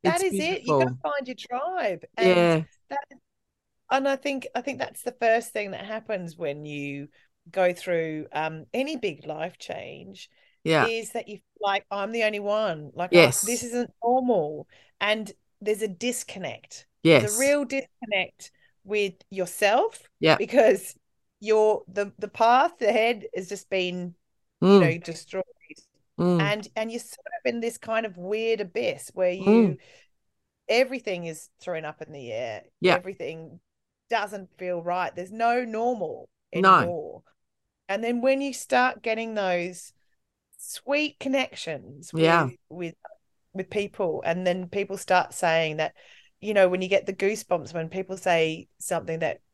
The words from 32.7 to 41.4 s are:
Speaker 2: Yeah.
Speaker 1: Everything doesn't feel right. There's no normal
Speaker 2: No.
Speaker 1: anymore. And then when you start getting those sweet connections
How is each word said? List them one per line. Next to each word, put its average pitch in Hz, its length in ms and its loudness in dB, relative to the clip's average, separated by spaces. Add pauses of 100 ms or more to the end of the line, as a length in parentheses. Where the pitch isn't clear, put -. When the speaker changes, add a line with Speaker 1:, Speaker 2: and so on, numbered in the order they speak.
Speaker 2:
Yeah. 175 160 4
Speaker 1:
Everything 170 640 -10 (500)
doesn't 202 480 -4
feel 180 240 -6
right. 175 340 -4
There's 180 160 -12
no 233 340 0
normal 220 640 -4 (240)
Speaker 2:
No. 190 240 8
Speaker 1:
anymore. 156 460 -2 (680)
And 208 140 -2
then 240 180 -2
when 269 200 2
you 277 120 -4
start 247 480 0
getting 226 320 -4
those 180 580 -2 (680)
sweet 285 600 -4
connections 170 920 -6